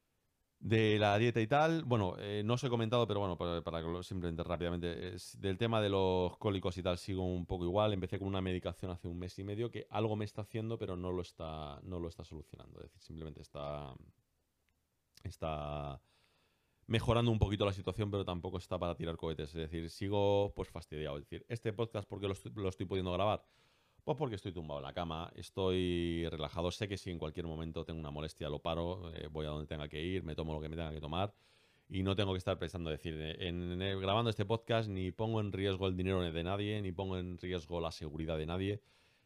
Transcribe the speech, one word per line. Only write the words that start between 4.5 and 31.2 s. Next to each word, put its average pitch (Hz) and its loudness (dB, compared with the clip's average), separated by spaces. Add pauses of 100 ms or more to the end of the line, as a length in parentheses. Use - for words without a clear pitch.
es, 104 -12
del 98 2
tema 113 6
de 104 6
los 92 4
cólicos 95 0
y 90 -4
tal 90 2
sigo 92 -2
un 90 0
poco 90 4
igual. 104 6
Empecé 92 0
con 98 0
una 98 2
medicación 92 0
hace 87 -6
un 87 -6
mes 90 -8
y 98 -8
medio 104 -4
que - -10
algo 107 2
me 107 0
está 104 -6
haciendo, 113 -4
pero 92 -2
no 90 -2
lo 90 0
está, 78 -8
no 90 -4
lo 85 -2
está - -10
solucionando. - -14
Es - -12
decir, - -20
simplemente 80 -10
está, 73 -8 (1300)
está 73 -6 (840)
mejorando 117 4
un 110 4
poquito 104 4
la 98 6
situación, 98 -2
pero 98 0
tampoco 90 -2
está 90 -4
para 85 0
tirar 82 -2
cohetes. 78 -4
Es 80 -4
decir, 82 -4
sigo, 101 4
pues, - -4
fastidiado. 76 -6
Es 71 -8
decir, - -10
este 113 -4
podcast, 107 -4
¿por 95 -8
qué 98 0
lo 95 0
estoy, 110 -10
lo 101 -2
estoy 92 -4
pudiendo 90 0
grabar? 98 2 (560)
Pues 143 0
porque 127 -2
estoy 98 -6
tumbado 78 -6
en 67 -8
la 69 -8
cama, 82 -4
estoy 87 2
relajado. 80 -2
Sé 98 -4
que 98 -2
si 92 -8
en 82 -6
cualquier 80 -4
momento 82 -4
tengo 82 -6
una 76 -8
molestia, 76 -6
lo 73 -2
paro, 85 -2
eh, 78 -8
voy 78 -4
a 76 -2
donde 76 -4
tenga 76 -6
que 76 -6
ir, 92 -2
me 78 -6
tomo 80 -2
lo 76 -2
que 78 -6
me 78 -6
tenga 82 -4
que 78 -6
tomar 85 -2 (520)